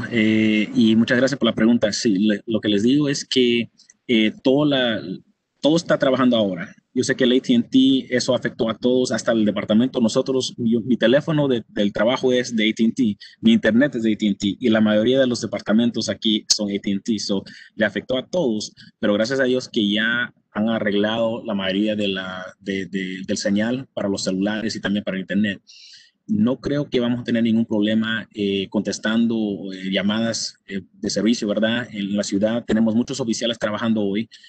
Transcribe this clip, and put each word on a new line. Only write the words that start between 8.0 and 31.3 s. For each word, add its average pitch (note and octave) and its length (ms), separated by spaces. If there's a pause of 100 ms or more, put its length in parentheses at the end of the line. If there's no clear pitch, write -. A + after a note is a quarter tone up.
eso B2 240
afectó A#2 340
a A2 80
todos, B2+ 360
hasta A2+ 200
el A2 140
departamento. G#2+ 560
Nosotros, B2+ 560
yo, A#2 240
mi A2+ 160
teléfono C#3+ 500
de, A#2+ 200
del G#2 260
trabajo B2+ 400
es A#2+ 220
de G#2+ 120
A G#2+ 60
T A2+ 100
and A2+ 120
T, A2 220 (240)
mi A2+ 120
internet A#2 420
es A2+ 80
de A2 100
A G2+ 40
T G#2+ 100
and G2 100
T, G2+ 220
y B2 100
la A2 120
mayoría A2 380
de B2+ 80
los A#2+ 120
departamentos A2 720
aquí G#2+ 400
son G#2 220
A G2+ 80
T G2+ 120
and G2 120
T, G#2+ 160
so, G2 240 (320)
le G#2+ 100
afectó G#2 320
a B2 80
todos, A#2+ 480 (240)
pero G#2 160
gracias A#2 260
a C#3 40
Dios B2+ 260
que G#2+ 180
ya A2+ 460 (180)
han G#2+ 180
arreglado A2 760
la A2+ 80
mayoría G2 420
de G#2 120
la, F#2 380 (140)
de, G2 280
de, F#2+ 400
del G2+ 100
señal A2 560
para G2+ 160
los G2 140
celulares G#2 520
y G#2 60
también G#2 220
para F#2 140
el F#2+ 40
internet. G2+ 400 (640)
No A2 340
creo C#3+ 300
que B2 100
vamos A#2+ 220
a - 20
tener A#2 200
ningún A2+ 220
problema, A2 680
eh, G2 360
contestando, A2 640 (380)
eh, F#2+ 180
llamadas, G#2+ 640 (100)
eh, G2 140 (100)
de G#2 180
servicio, G#2+ 380